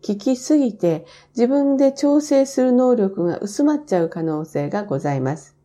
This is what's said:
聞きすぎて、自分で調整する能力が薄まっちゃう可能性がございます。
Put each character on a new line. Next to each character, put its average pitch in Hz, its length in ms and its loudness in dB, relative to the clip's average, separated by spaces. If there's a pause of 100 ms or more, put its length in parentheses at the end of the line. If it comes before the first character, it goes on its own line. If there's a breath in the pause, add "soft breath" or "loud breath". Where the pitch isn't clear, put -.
聞 202 140 -4
き 254 200 0
す 302 220 2
ぎ 240 160 0
て、 160 320 -2 (300 loud breath)
自 233 100 2
分 277 300 2
で 269 160 4
調 285 280 2
整 269 260 2
す 269 140 -4
る 254 120 2
能 247 240 4
力 190 280 -2
が 175 140 -2
薄 208 240 -4
ま 302 120 4
っ 294 100 -4
ち - 100 -2
ゃ 175 80 2
う 165 60 -2
可 165 160 -8
能 156 200 -4
性 147 260 -6
が 202 120 -4
ご 170 160 -4
ざ 143 160 -4
い 135 60 -2
ま 135 160 -2
す。 - 180 -20 (100)